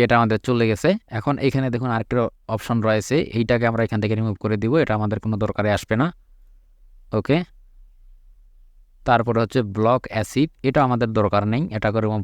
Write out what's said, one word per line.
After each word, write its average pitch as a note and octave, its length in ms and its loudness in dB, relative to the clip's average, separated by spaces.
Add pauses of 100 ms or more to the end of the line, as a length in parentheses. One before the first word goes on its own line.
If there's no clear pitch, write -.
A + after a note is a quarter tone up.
এটা A#2 140 4
আমাদের A2+ 280 2
চলে A#2+ 240 2
গেছে। B2+ 180 0 (280)
এখন C#3+ 160 -2 (140)
এখানে C3 260 0
দেখুন B2 220 -4
আরেকটা A2+ 220 -4 (380)
অপশন A#2 220 -2 (100)
রয়েছে, A2 280 0 (220)
এইটাকে A#2 340 2
আমরা A2+ 160 0
এখান G#2+ 160 -2
থেকে A2+ 160 0
রিমুভ A2 240 -2
করে G#2+ 200 0
দিব, A2+ 100 0 (100)
এটা A2 160 -2
আমাদের G#2+ 240 -2
কোনো A2 200 -2
দরকারে G#2 340 -2
আসবে - 240 -4
না। D#3 60 0 (1120)
ওকে, C#3 180 0 (1700)
তারপরে A#2 360 2
হচ্ছে B2+ 160 0 (160)
ব্লক A2+ 260 2 (120)
অ্যাসিভ, A#2 340 0 (200)
এটা C3 200 2
আমাদের A#2+ 220 0 (100)
দরকার G2+ 240 2 (100)
নেই, C3+ 100 0 (120)
এটাকে G#2+ 300 -2
রিমুভ G#2+ 180 -2